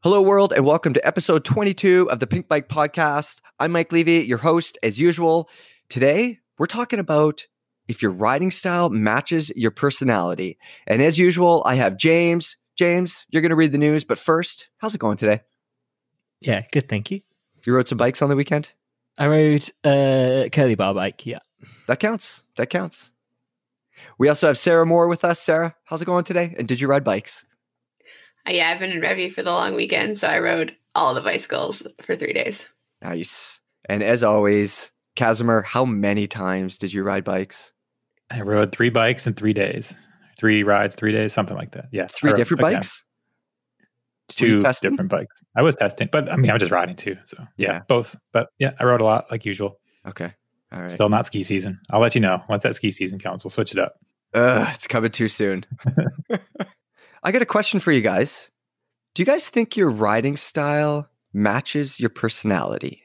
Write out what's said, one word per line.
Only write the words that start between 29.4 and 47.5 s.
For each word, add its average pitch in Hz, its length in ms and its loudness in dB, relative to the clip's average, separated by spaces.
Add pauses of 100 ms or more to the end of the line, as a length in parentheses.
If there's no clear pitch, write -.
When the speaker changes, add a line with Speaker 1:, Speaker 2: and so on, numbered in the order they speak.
Speaker 3:
the 180 80 -2
long 185 240 0
weekend, 208 420 -2
so 196 80 -4
I 160 140 2
rode 170 340 -2 (220)
all 151 180 2
the 127 60 -4
bicycles - 640 -6 (220)
for 175 100 -4
three - 160 -6
days. - 340 -4 (360)
Speaker 1:
Nice. - 580 -12 (300)
And 104 120 -2
as 117 220 2
always, 104 720 2 (240)
Casimir, 113 440 2
how 120 220 -2
many 101 420 0
times 95 520 -6
did 95 160 -8
you 98 100 -4
ride 98 220 -2
bikes? - 480 -6 (580)
Speaker 4:
I 123 100 -10
rode 104 300 2
three 120 180 2
bikes 117 380 0
in 107 60 -2
three 107 180 0
days. 101 420 -2 (440)
Three 107 260 2
rides, 101 320 2
three 110 160 -2
days, 107 220 -2
something 101 240 -2
like 87 140 -12
that. - 200 -16
Yeah, 92 160 -4
Speaker 1:
Three - 220 -2
Speaker 4:
I - 20 4
rode 101 60 4
Speaker 1:
different - 240 0
Speaker 4:
again. - 140 2
Speaker 1:
bikes? - 280 -8 (1400)
Were 120 80 2
you 107 120 4
Speaker 4:
Two 101 40 2
Speaker 1:
testing? 127 280 0
Speaker 4:
different 269 200 -2
bikes. - 320 -6 (140)
I 113 40 2
was 123 140 4
testing, 107 340 -2
but, 151 220 -2
I - 60 -2
mean, 127 120 4
I'm 110 100 2
just 90 120 0
riding 90 240 -2
too. 95 300 -10
So, - 200 -20 (120)